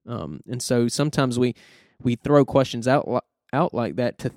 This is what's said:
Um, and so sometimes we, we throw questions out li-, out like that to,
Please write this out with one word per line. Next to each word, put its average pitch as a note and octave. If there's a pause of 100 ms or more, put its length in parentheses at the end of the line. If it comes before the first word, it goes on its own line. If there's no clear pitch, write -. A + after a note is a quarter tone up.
Um, E2 (100)
and B2
so A#2+
sometimes C#3
we, B2 (480)
we A#2+
throw C#3+
questions B2
out C#3
li-, A#2+ (320)
out D3+
like G#2
that A#2+
to, -